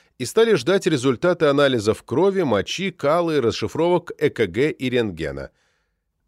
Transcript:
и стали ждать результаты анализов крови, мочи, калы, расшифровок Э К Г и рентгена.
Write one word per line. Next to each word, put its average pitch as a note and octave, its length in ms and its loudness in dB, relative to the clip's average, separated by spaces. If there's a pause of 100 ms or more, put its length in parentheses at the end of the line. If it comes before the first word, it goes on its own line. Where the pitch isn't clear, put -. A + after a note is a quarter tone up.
(180)
и B2+ 80 -8
стали A3 300 2
ждать F3 300 0
результаты D#3 600 0
анализов C3 560 2
крови, F#3+ 400 0
мочи, B2+ 480 -2
калы, D#3+ 500 0
расшифровок C#3+ 800 -2
Э D3 100 0
К A#2 180 0
Г A2+ 240 -2
и B2+ 200 -6
рентгена. D#2+ 640 -4 (760)